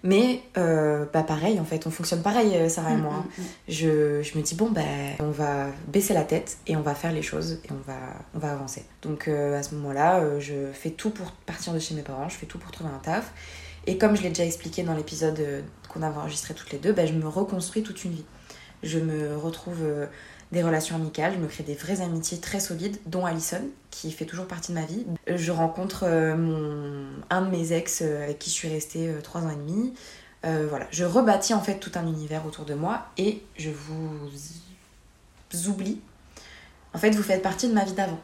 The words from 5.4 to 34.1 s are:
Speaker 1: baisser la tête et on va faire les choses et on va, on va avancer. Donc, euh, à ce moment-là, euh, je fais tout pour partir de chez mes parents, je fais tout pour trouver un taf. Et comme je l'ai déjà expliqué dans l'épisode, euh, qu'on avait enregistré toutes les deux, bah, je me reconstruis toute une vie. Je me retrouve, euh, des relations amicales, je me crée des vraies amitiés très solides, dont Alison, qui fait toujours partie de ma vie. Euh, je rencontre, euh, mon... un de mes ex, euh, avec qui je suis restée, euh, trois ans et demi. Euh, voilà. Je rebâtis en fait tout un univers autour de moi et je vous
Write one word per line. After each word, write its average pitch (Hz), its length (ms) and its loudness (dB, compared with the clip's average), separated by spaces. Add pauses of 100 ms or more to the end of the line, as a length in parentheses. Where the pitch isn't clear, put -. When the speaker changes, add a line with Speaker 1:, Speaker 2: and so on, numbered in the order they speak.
Speaker 1:
baisser 196 260 2
la 165 80 6
tête - 460 0
et 165 100 0
on 151 40 2
va 147 120 0
faire 165 180 -2
les 156 120 -2
choses 160 300 -2
et 160 180 -10
on 139 100 -8 (100)
va, 131 60 -8 (380)
on - 20 -4
va 156 140 -2
avancer. 139 340 -6 (160)
Donc, 151 260 -4
euh, 143 300 2
à 143 60 -2
ce 143 100 -6
moment-là, 147 460 4
euh, 147 200 2
je 139 340 -4
fais 156 180 -6
tout 214 180 -2
pour 190 220 -8
partir - 420 -8
de 160 60 0
chez 160 160 -4
mes 147 80 -6
parents, 139 260 -6
je - 60 -10
fais - 100 -12
tout - 140 -12
pour - 120 -16
trouver 160 220 -8
un 135 60 -8
taf. 180 320 -2 (560)
Et 185 100 0
comme 214 180 8
je 185 60 4
l'ai 180 80 0
déjà 170 160 2
expliqué 170 380 -4
dans 165 100 0
l'épisode, 156 460 0
euh, 143 220 -2 (280)
qu'on 160 140 -6
avait 151 140 -2
enregistré 151 360 -6
toutes - 180 -12
les 143 60 -6
deux, 170 160 2
bah, 180 140 4
je 156 60 2
me 156 140 2
reconstruis 185 540 0
toute 202 240 -8
une 175 60 -4
vie. 156 140 -8 (580)
Je 160 160 0
me 151 360 0
retrouve, 165 460 -6
euh, 147 240 0 (460)
des 175 100 2
relations 160 340 2
amicales, 160 380 0
je 185 60 -2
me 160 80 0
crée - 160 -8
des 147 100 -4
vraies 185 280 -2
amitiés 165 380 -2
très 196 200 -4
solides, 190 380 -4 (100)
dont 180 180 0
Alison, 165 380 -2 (260)
qui - 220 -8
fait 156 140 -6
toujours 175 200 -8
partie 175 280 -8
de 165 60 0
ma 156 60 -2
vie. 190 180 -4 (240)
Euh, 175 100 0
je 170 140 0
rencontre, 165 560 2
euh, 160 300 6
mon... 147 720 -2 (240)
un 185 100 4
de 190 80 2
mes 170 240 0
ex, 165 300 0
euh, 147 200 0
avec 147 140 -4
qui - 140 -6
je - 40 0
suis 165 140 -4
restée, 156 380 -2
euh, 151 140 -4
trois 170 200 -6
ans 160 80 -2
et 151 60 -4
demi. 196 400 -2 (500)
Euh, 156 240 0
voilà. 147 220 -4
Je 180 120 0
rebâtis 208 520 6
en 202 60 4
fait 196 180 0
tout - 160 -10
un 170 100 -2
univers 156 400 -4
autour 151 180 -8
de 147 120 -4
moi 170 320 -2 (100)
et 208 240 2 (160)
je 156 140 -4
vous 151 580 -8 (1400)